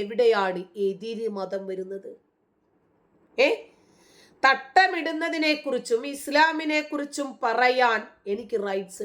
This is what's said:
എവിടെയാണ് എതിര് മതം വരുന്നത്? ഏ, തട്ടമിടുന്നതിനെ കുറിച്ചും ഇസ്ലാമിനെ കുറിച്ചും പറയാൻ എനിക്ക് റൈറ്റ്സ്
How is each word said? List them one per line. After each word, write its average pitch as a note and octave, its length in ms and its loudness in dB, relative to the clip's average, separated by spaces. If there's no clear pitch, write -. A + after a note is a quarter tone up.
എവിടെയാണ് G3+ 600 2
എതിര് A3 400 -6
മതം G3 320 -6
വരുന്നത്? F#3+ 420 -10
ഏ, - 20 4
തട്ടമിടുന്നതിനെ E4 1080 2
കുറിച്ചും A#3+ 380 -2
ഇസ്ലാമിനെ D4+ 680 2
കുറിച്ചും C#4+ 400 -6
പറയാൻ A#3+ 560 4
എനിക്ക് A3 340 -6
റൈറ്റ്സ് G3 400 -6